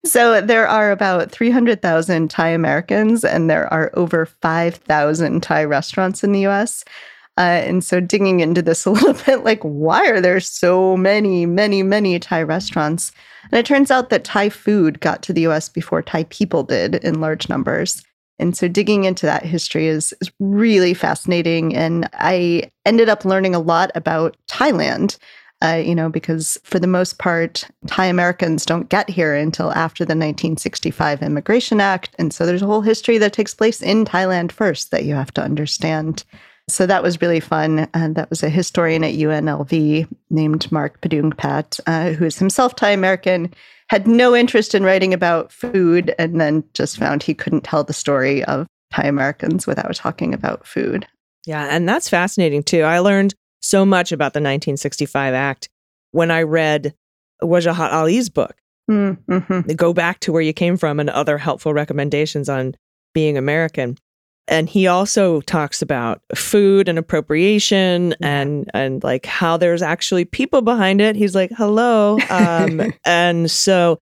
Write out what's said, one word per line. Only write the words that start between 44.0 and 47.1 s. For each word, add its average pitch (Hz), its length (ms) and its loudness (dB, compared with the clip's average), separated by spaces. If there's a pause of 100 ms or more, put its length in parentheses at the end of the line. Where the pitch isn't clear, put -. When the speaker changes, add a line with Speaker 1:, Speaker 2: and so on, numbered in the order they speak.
Speaker 1:
no 240 260 6
interest 240 400 2
in 196 80 4
writing 190 320 4
about 170 380 0
food, 175 640 2
and 165 220 0
then 156 240 0 (100)
just - 240 -4
found 147 240 -2